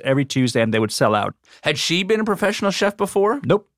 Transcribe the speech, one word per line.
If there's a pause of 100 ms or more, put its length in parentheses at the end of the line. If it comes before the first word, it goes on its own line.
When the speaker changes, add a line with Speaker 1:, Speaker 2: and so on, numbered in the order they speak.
Speaker 1:
every
Tuesday,
and
they
would
sell
out. (280)
Speaker 2:
Had
she
been
a
professional
chef
before?
Speaker 1:
Nope.